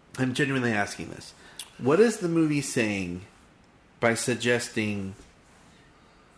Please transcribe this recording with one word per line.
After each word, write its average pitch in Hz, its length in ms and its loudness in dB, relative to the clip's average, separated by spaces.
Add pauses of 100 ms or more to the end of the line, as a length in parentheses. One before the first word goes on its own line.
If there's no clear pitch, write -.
(180)
I'm 127 140 0
genuinely 131 400 0
asking 101 380 -2
this. - 240 -16 (440)
What 143 220 4
is 220 180 4
the 175 100 -2
movie 156 340 2
saying 98 640 -2 (760)
by 117 140 4
suggesting 110 1000 -2 (1200)